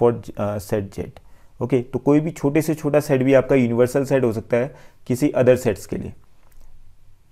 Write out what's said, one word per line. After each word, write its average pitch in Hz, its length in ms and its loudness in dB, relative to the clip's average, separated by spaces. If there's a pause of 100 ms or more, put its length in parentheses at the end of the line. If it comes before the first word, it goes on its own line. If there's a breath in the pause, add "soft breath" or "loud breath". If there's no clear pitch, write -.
for, 120 360 0
अ, 104 200 -4
सेट 101 380 -6
जेड। - 160 -10 (500)
ओके, 123 200 0
तो 120 180 -6
कोई 147 200 4
भी 160 120 -4
छोटे 156 300 0
से 156 120 -2
छोटा 147 260 0
सेट 135 240 0
भी 135 100 2
आपका 131 220 4
यूनिवर्सल 123 500 2
सेट 135 180 2
हो 113 100 0
सकता 113 240 -2
है 131 180 -4 (320 soft breath)
किसी 131 220 0
अदर 127 260 4
सेट्स 117 300 -4
के - 120 -8
लिए। - 160 -10 (1200)